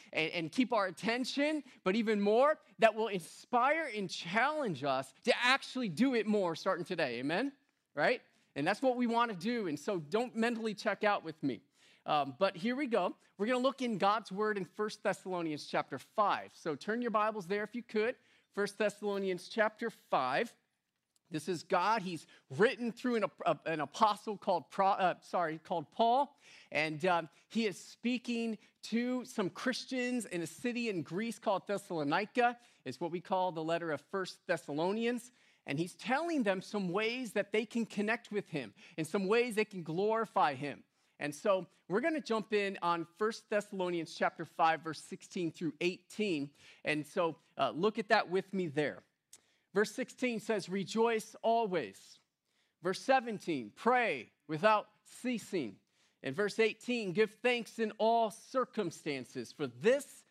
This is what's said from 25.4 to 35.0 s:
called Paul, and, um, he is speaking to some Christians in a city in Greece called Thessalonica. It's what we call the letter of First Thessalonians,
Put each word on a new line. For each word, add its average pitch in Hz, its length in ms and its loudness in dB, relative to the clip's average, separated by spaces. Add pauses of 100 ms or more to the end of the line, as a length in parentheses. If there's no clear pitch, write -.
called 170 300 -6
Paul, 240 440 2 (360)
and, 156 340 0
um, 170 220 2 (220)
he 220 160 0
is 185 120 -4
speaking 233 800 -4 (260)
to 240 400 -2
some 185 240 -2
Christians 247 760 -2
in 175 180 -4
a 160 40 -4
city 240 420 -4
in 185 140 -2
Greece 220 360 -6
called 190 300 -2
Thessalonica. 202 880 0 (260)
It's 131 160 -10
what 165 120 -4
we 175 80 -4
call 185 320 0
the 160 100 -6
letter 165 300 -2
of 139 80 -4 (100)
First 190 380 -6
Thessalonians, 190 840 -2 (360)